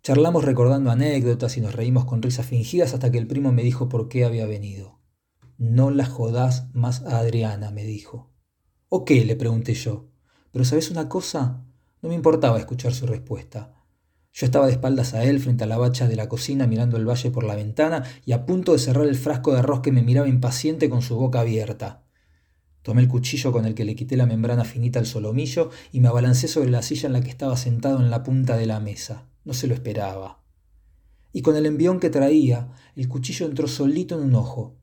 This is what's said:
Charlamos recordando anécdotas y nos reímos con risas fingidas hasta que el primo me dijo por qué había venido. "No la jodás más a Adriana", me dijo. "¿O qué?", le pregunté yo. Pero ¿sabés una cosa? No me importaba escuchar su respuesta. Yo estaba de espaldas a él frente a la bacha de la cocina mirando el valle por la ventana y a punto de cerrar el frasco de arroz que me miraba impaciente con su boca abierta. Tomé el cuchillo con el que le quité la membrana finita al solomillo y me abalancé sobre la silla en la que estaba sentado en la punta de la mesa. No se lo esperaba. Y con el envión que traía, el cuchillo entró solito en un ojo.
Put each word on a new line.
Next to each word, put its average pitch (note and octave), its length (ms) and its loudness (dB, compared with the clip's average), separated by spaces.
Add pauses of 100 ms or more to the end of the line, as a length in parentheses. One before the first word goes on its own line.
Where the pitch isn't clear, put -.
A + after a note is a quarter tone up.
Charlamos D3+ 400 4
recordando B2+ 480 2
anécdotas B2 640 0
y A#2+ 40 -4
nos G#2 140 -4
reímos B2 300 2
con A#2 180 -2
risas B2 240 -4
fingidas B2+ 480 0
hasta B2+ 160 0
que B2 80 0
el A2+ 80 -2
primo C#3 240 0
me A#2+ 140 4
dijo B2 240 0
por A2+ 200 -2
qué B2 160 0
había A#2 220 0
venido. G2+ 540 -10 (580)
"No B2 320 2
la C#3 160 2
jodás B2 680 -2
más B2 300 -2
a A#2 160 -2
Adriana", A2 540 -2
me G#2 100 -10
dijo. G#2+ 480 -12 (580)
"¿O - 160 -2
qué?", B2 200 6
le A2 100 0
pregunté A2+ 400 -2
yo. - 340 -6 (440)
Pero B2+ 120 2
¿sabés D#3 280 2
una D#3+ 160 -4
cosa? D3 560 -4 (360)
No E3 100 -8
me E3+ 40 -2
importaba D3+ 460 4
escuchar B2 340 -4
su - 140 -4
respuesta. - 680 -10 (600)
Yo C3+ 120 -2
estaba C3+ 180 4
de B2+ 80 4
espaldas B2+ 400 0
a A2+ 120 0
él C#3 160 2
frente A2+ 240 0
a - 20 -2
la A2+ 100 -2
bacha B2 320 0
de A2 80 0
la G#2+ 100 -4
cocina C3+ 400 -2
mirando A2+ 300 2
el A2 100 0
valle B2 240 0
por A#2 140 -2
la G#2 100 -2
ventana C3+ 480 -2 (220)
y B2 80 0
a A#2+ 140 0
punto F3+ 260 2
de C#3 60 6
cerrar C3 280 2
el C#3 80 2
frasco C#3+ 380 0
de B2+ 60 4
arroz B2+ 220 2
que C#3 120 0
me B2+ 100 4
miraba B2+ 240 4
impaciente C3+ 640 2
con B2 140 0
su A#2 140 -4
boca B2+ 240 0
abierta. A2 680 -4 (720)
Tomé A#2 220 2
el B2+ 60 6
cuchillo B2+ 440 -2
con A2+ 140 0
el G#2+ 80 -2
que A2+ 100 -4
le G#2+ 100 -4
quité - 220 -4
la B2 80 4
membrana A2+ 400 0
finita B2 340 -2
al A2+ 60 0
solomillo B2+ 640 -2 (240)
y B2+ 80 0
me B2 80 8
abalancé B2+ 400 2
sobre C3+ 220 0
la A#2+ 100 2
silla - 280 -4
en C3 40 -2
la B2 80 0
que - 80 -4
estaba C3 300 -4
sentado C3 420 0
en A#2+ 80 4
la A#2 140 -2
punta C3 340 0
de A2+ 80 0
la G#2+ 160 -2
mesa. - 480 -10 (160)
No D3 80 -8
se C3 140 -4
lo A#2+ 80 0
esperaba. G2+ 680 -8 (880)
Y C#3 120 -8
con D#3 120 4
el D3+ 120 2
envión E3+ 340 2
que F3 80 0
traía, C#3 600 2 (260)
el B2+ 120 -4
cuchillo - 360 -6
entró D3 240 -4
solito D#3 480 -2
en D3 80 -4
un B2+ 100 4
ojo. - 480 -4